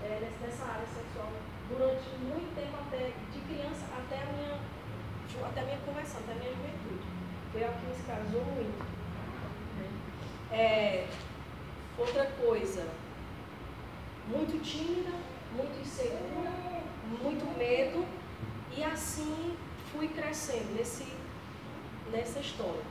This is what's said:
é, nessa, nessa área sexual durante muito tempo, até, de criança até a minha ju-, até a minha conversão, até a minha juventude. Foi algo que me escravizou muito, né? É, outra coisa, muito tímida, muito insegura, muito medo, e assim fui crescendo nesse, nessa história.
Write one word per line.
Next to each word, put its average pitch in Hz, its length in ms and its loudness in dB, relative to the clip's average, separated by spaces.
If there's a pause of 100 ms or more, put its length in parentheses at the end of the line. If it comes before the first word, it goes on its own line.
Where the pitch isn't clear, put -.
é, 214 180 0
nessa, 226 240 -4
nessa 240 280 -2
área 220 140 -2
sexual 226 420 -4 (400)
durante 262 400 4 (100)
muito 302 360 -2
tempo, 587 200 -2 (120)
até, 254 240 0 (200)
de 285 160 -4
criança 302 380 -2 (100)
até 262 260 -2
a 277 120 -2
minha 285 260 0 (720)
ju-, - 160 -2
até - 160 0
a - 20 2
minha 277 220 0
conversão, 285 360 -2
até 220 120 -4
a - 20 -2
minha 247 160 -2
juventude. 247 560 -4 (440)
Foi 220 120 2
algo 240 160 2
que - 60 -2
me 254 80 0
escravizou 220 500 0
muito, 226 420 0 (920)
né? - 100 -2 (640)
É, 214 560 8 (920)
outra 247 280 6
coisa, 202 640 4 (1400)
muito 311 340 2
tímida, 339 500 2 (440)
muito 285 260 0
insegura, 359 720 0 (720)
muito 269 340 2
medo, 262 480 6 (680)
e 302 80 0
assim 311 720 0 (360)
fui 311 180 0
crescendo 269 680 0
nesse, 240 300 0 (1040)
nessa 240 280 0
história. - 520 0